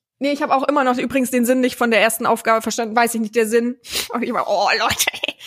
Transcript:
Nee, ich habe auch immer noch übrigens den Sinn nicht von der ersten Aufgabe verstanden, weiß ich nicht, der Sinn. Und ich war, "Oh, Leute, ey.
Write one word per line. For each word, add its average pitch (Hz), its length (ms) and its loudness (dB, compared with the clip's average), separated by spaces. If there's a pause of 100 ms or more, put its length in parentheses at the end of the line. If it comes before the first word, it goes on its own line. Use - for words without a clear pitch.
(220)
Nee, 285 120 0
ich 285 80 -4
habe 285 120 0
auch 269 140 2
immer 285 160 2
noch 254 140 2
übrigens 254 340 -2
den 247 140 2
Sinn 254 160 2
nicht 254 160 0
von 233 140 0
der 214 100 4
ersten 226 240 2
Aufgabe 226 360 2
verstanden, 220 320 -4
weiß 233 220 2
ich 226 60 -2
nicht, 214 140 -6
der 226 120 4
Sinn. 240 300 0 (360)
Und 233 80 -4
ich 247 120 -4
war, 165 160 -2
"Oh, 196 180 2 (100)
Leute, - 360 -2
ey. - 220 -8 (120)